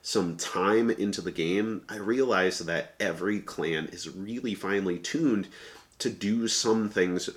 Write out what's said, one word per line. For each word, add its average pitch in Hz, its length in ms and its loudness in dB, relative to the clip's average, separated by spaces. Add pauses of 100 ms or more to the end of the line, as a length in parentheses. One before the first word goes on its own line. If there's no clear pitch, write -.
some 87 360 0
time 107 520 2
into 101 320 -2
the 87 100 -6
game, 98 580 -2
I 107 80 -10
realized 101 680 2
that 82 340 -4
every 95 400 0
clan 80 480 -2
is 82 220 -12
really 107 460 -6
finely 95 420 0
tuned 117 500 2 (520)
to 120 100 0
do 110 380 0
some 110 420 2
things 90 480 2